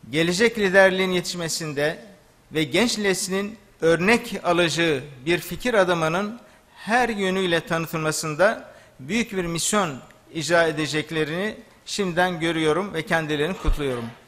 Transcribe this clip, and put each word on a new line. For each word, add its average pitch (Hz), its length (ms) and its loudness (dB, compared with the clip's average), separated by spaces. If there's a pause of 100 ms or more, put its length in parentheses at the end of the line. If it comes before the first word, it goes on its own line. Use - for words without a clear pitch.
(100)
gelecek 180 480 2
liderliğin 190 520 4
yetişmesinde 165 920 -4 (480)
ve 156 120 0
genç 196 340 0
neslin 196 600 -2 (220)
örnek 185 640 2
alacağı 165 560 2 (260)
bir 175 120 2
fikir 226 360 -4
adamının 180 680 0 (360)
her 240 320 0
yönüyle 190 520 0
tanıtılmasında 165 1120 -2 (260)
büyük 208 320 -4
bir 185 120 -4
misyon 170 540 -2 (360)
icra 165 300 4
edeceklerini 156 920 -2 (300)
şimdiden 180 540 0
görüyorum 160 540 0
ve 160 120 -4
kendilerini 160 500 0
kutluyorum. 135 480 0 (240)